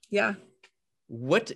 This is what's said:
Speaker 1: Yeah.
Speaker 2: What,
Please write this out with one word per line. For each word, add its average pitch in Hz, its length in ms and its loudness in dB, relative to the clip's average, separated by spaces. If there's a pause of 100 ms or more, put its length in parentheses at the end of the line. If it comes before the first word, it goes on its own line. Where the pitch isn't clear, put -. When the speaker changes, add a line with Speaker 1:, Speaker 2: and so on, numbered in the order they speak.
Speaker 1:
Yeah. 208 240 0 (720)
Speaker 2:
What, 135 480 0